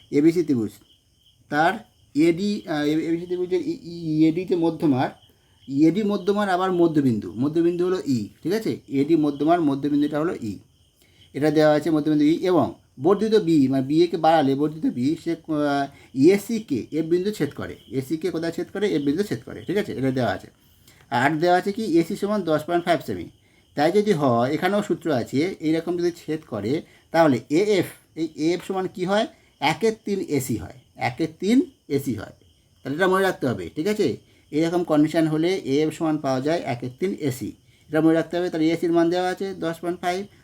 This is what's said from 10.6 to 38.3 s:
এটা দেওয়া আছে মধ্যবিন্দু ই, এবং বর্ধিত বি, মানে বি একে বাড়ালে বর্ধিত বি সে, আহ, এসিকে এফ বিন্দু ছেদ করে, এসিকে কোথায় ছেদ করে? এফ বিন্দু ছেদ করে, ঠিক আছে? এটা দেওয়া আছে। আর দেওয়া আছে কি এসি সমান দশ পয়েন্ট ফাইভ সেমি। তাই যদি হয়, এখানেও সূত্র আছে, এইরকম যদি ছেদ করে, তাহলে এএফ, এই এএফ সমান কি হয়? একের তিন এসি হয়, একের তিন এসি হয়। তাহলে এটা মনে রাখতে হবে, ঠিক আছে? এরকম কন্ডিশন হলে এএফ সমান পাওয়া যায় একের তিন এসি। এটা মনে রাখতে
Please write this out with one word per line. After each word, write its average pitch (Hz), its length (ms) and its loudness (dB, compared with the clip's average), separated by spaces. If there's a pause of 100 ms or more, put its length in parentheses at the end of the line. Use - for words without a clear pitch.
এটা 143 140 2
দেওয়া 151 280 6
আছে 147 180 -2
মধ্যবিন্দু 151 280 2
ই, 151 100 4 (160)
এবং 156 160 4 (340)
বর্ধিত 202 340 2 (120)
বি, 165 100 4 (160)
মানে 135 180 0
বি 151 140 0
একে 175 220 -2
বাড়ালে 156 280 4
বর্ধিত 151 320 -2 (120)
বি 123 80 0 (160)
সে, 170 100 -4
আহ, 147 540 -2 (460)
এসিকে 202 480 -2 (180)
এফ 160 140 -2
বিন্দু 185 260 0
ছেদ 147 120 -2 (100)
করে, 90 140 -10 (240)
এসিকে 156 320 -6
কোথায় 165 260 -6
ছেদ 175 180 -8
করে? 202 120 -2 (100)
এফ 147 120 -2
বিন্দু 156 140 0
ছেদ 135 240 -6
করে, - 200 -14
ঠিক 170 160 -4
আছে? 190 160 -8
এটা 131 200 0
দেওয়া 113 180 0
আছে। - 120 -18 (600)
আর 123 280 0
দেওয়া 175 180 4
আছে 185 160 -2
কি 220 120 -6 (140)
এসি 170 180 0
সমান 208 260 -2
দশ 156 220 0
পয়েন্ট 170 200 -2
ফাইভ 165 160 2
সেমি। 92 260 -8 (500)
তাই 147 160 2
যদি 208 200 2
হয়, 131 400 2
এখানেও 185 300 0
সূত্র 170 300 -4
আছে, 123 280 -2 (200)
এইরকম 165 380 -2
যদি 175 120 0
ছেদ 160 380 -8
করে, 107 240 -4 (380)
তাহলে 160 260 6 (140)
এএফ, 190 380 2 (280)
এই 160 200 -4
এএফ 170 280 0
সমান 185 220 -4
কি 180 180 -8
হয়? 202 220 0 (340)
একের 160 320 0 (120)
তিন 202 160 -2
এসি 127 360 -2
হয়, - 220 -14 (180)
একের 123 320 -4 (120)
তিন 220 180 2 (300)
এসি 139 260 -2
হয়। - 200 -10 (480)
তাহলে 135 140 -6
এটা 185 100 2
মনে 190 160 2
রাখতে 180 240 -2
হবে, 95 180 -2 (120)
ঠিক 156 100 -4
আছে? 208 300 0 (340)
এরকম 165 340 0
কন্ডিশন 156 420 2
হলে 156 240 0 (140)
এএফ 151 300 0
সমান 156 240 -2
পাওয়া 135 220 -2
যায় 151 240 -2
একের 127 260 -6 (100)
তিন 185 100 -2 (100)
এসি। 123 320 -6 (380)
এটা 156 100 0
মনে 160 140 4
রাখতে 160 220 0